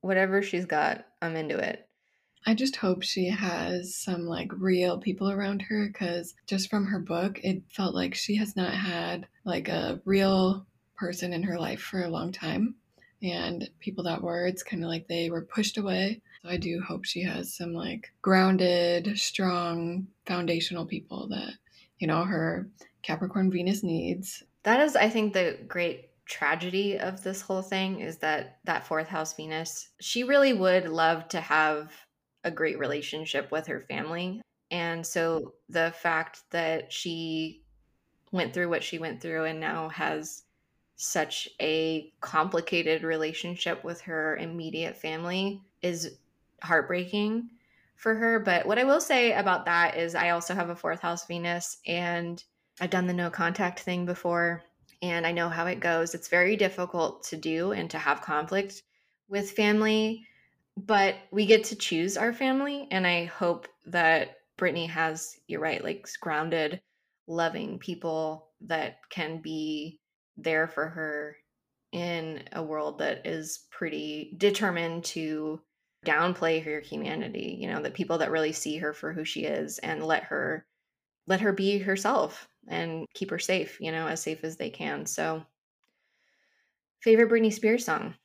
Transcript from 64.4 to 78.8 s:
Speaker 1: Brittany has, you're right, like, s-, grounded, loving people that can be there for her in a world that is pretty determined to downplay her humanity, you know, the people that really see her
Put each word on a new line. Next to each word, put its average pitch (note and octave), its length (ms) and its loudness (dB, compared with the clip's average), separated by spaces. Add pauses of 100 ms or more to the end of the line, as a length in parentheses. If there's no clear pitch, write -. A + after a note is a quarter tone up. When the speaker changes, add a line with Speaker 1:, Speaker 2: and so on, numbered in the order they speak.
Speaker 1:
Brittany E3 300 0
has, D#3+ 600 -4
you're E3 140 -6
right, D#3 220 -2
like, E3 220 -6
s-, - 120 -14
grounded, D#3+ 640 -2 (460)
loving E3 520 -2
people D#3+ 680 -4 (140)
that D#3 360 -4 (120)
can D#3+ 300 -6
be D#3 580 -6 (380)
there D#3 320 0
for D#3+ 200 -4
her D3+ 480 -6 (560)
in E3+ 600 -4
a E3 100 -6
world D3+ 360 -4
that D3 280 -2
is D#3+ 440 -6
pretty D3+ 680 -6
determined F3 640 2
to D#3 560 -4 (460)
downplay E3 580 2
her D3+ 160 -4
humanity, - 800 -6
you - 80 -6
know, D3 140 -4
the - 80 -4
people E3+ 280 -2
that D#3 120 0
really D#3 220 0
see D3+ 260 -4
her D3+ 140 -4